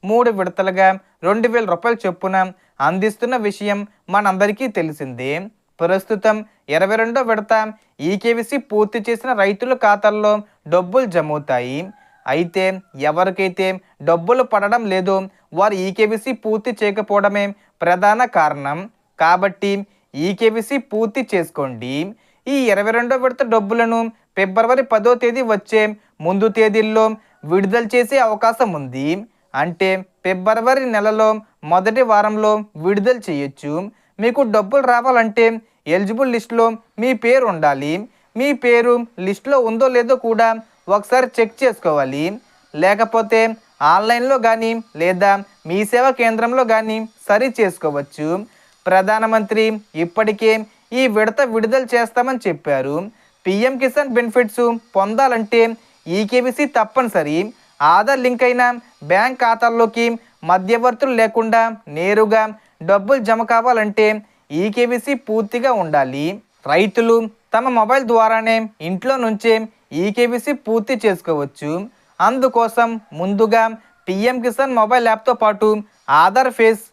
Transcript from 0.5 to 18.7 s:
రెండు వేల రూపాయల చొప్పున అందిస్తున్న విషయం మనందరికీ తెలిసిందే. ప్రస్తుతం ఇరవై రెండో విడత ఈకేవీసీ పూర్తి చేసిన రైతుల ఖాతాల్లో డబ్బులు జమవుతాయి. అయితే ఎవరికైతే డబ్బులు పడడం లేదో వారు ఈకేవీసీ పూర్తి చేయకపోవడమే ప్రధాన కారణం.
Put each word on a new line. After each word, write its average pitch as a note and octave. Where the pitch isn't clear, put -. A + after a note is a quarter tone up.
రెండు A3
వేల A#3
రూపాయల A#3
చొప్పున F#3+
అందిస్తున్న G#3
విషయం G3+
మనందరికీ G#3
తెలిసిందే. C#3
ప్రస్తుతం G3
ఇరవై G3
రెండో A#3
విడత G#3+
ఈకేవీసీ A#3
పూర్తి G#3+
చేసిన A#3
రైతుల G#3
ఖాతాల్లో G#3
డబ్బులు F#3
జమవుతాయి. C#3+
అయితే E3+
ఎవరికైతే F#3
డబ్బులు F3+
పడడం G#3
లేదో F#3+
వారు G#3
ఈకేవీసీ G#3+
పూర్తి A3
చేయకపోవడమే G3+
ప్రధాన G3+
కారణం. D3